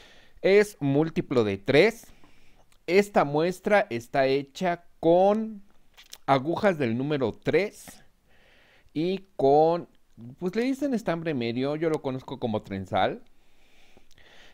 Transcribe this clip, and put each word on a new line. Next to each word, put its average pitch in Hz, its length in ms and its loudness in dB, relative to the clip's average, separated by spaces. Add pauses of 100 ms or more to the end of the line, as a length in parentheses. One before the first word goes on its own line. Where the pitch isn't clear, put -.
(400)
Es 202 400 4
múltiplo 143 640 0
de 98 140 -2
tres. 170 480 2 (800)
Esta 196 400 2
muestra 175 640 0
está 120 360 -2
hecha 143 600 -4 (120)
con 202 640 2 (640)
agujas 156 540 0
del 117 180 -2
número 135 360 -2
tres - 680 -6 (920)
y 185 320 -4 (100)
con, 151 540 2 (480)
pues 180 160 -6
le 226 100 -2
dicen 269 280 -2
estambre 170 400 -4
medio, 127 440 -4
yo 160 120 -2
lo 151 140 -4
conozco 131 360 -10
como 110 240 -4
trenzal. 101 600 -4 (1300)